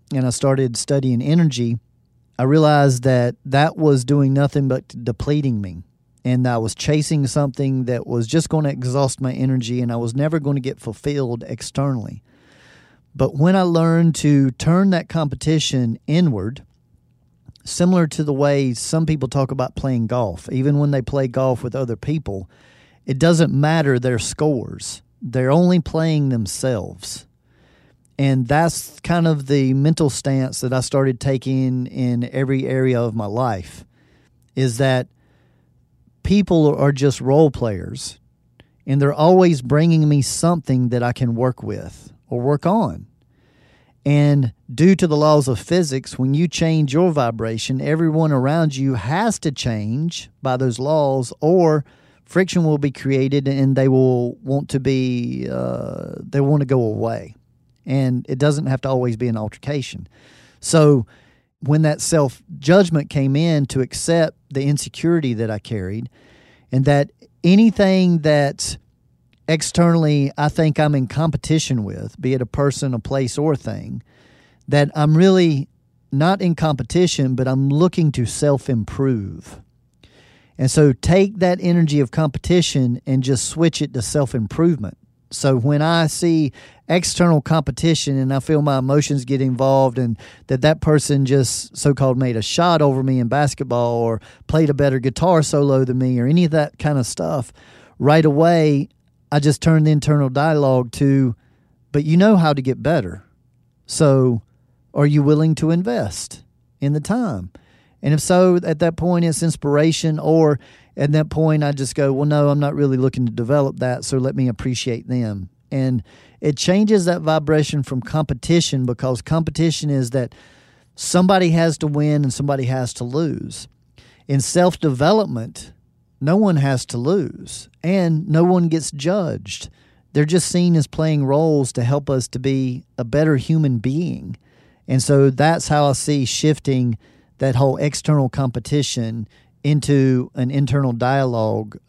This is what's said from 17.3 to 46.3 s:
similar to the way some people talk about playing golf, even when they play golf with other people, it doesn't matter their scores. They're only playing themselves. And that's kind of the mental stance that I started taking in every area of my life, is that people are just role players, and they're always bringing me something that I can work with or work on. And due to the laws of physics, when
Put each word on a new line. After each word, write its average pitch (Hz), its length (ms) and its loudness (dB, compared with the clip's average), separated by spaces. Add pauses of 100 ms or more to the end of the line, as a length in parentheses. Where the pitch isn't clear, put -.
similar 175 420 2
to 156 160 -4
the 147 100 -2
way 139 400 2
some 160 320 -2
people 147 220 -2
talk 135 240 -2
about 131 240 -6
playing 123 320 -2
golf, 110 440 -4
even 143 280 0
when 147 120 0
they 135 100 0
play 135 260 -4
golf 131 360 -2
with 120 120 -8
other 120 200 -4
people, 104 540 -8 (560)
it 135 140 -4
doesn't 160 320 4
matter 143 480 2
their 123 200 -2
scores. - 800 -6 (200)
They're 127 300 -2
only 175 280 4
playing 156 500 0
themselves. 104 1000 -6 (880)
And 135 300 0
that's 160 520 -2
kind 170 280 0
of 143 200 -2
the 135 260 2
mental 151 360 2
stance 135 520 -4
that 127 120 -4
I 131 80 0
started 135 380 -2
taking 131 680 -2
in 123 440 -4
every 135 360 -2
area 131 340 0
of 113 140 -4
my 110 100 -6
life, 104 580 -6 (720)
is 131 220 -2
that 131 300 0 (1160)
people 175 520 2
are 139 160 2
just 139 300 0
role 139 300 4
players, 107 680 -8 (640)
and 139 160 0
they're 143 120 2
always 170 480 6
bringing 151 460 2
me 147 140 4
something 135 680 0
that 120 140 -2
I 120 100 0
can 120 220 -2
work 123 280 -2
with - 480 -12 (180)
or 120 100 -6
work 139 260 -2
on. 170 420 -2 (1000)
And 143 480 2 (200)
due 175 220 4
to 180 120 0
the 151 100 2
laws 151 300 4
of 120 120 0
physics, 156 580 -2
when 131 160 0